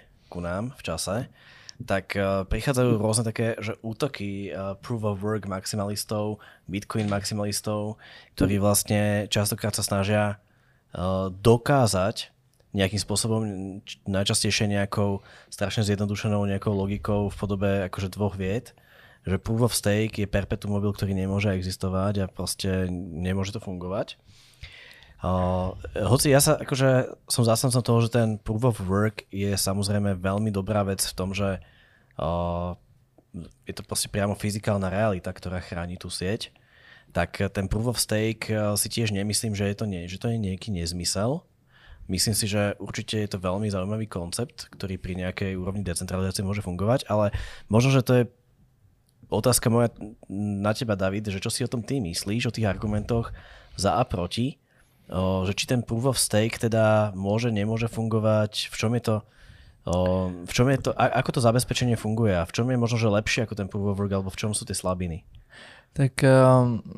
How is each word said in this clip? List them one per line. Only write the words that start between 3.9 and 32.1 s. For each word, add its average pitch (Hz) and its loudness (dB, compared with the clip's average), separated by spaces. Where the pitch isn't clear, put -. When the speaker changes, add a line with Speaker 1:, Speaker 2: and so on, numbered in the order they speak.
Speaker 1:
a, 95 -8
proof 113 -6
of 104 0
work 104 -4
maximalistov, 104 -4
Bitcoin 104 -4
maximalistov, 104 -4
ktorí 98 2
vlastne 104 2
častokrát 104 0
sa 104 -2
snažia, 101 2
a, 95 -2
dokázať 110 4
nejakým 98 2
spôsobom, 110 0
č-, - -16
najčastejšie 101 0
nejakou 101 0
strašne 101 -2
zjednodušenou 101 0
nejakou 98 -2
logikou 101 0
v - -6
podobe 101 -2
akože 95 -4
dvoch 95 -2
vied, 98 -4
že 95 0
proof 113 -2
of 120 2
stake 107 0
je 104 0
perpetuum 104 -2
mobile, 101 0
ktorý 98 -2
nemôže 98 0
existovať 95 -2
a 95 0
proste 92 -2
nemôže 92 -4
to 113 -8
fungovať. 90 -6
A, - -4
hoci 131 4
ja 139 8
sa, 147 4
akože, 135 0
som - 2
zástancom 120 4
toho, 117 4
že 113 2
ten 110 0
proof 110 -2
of 113 0
work 98 0
je 101 -2
samozrejme 101 0
veľmi 98 0
dobrá 101 0
vec 98 0
v - -6
tom, 92 -4
že, 98 -2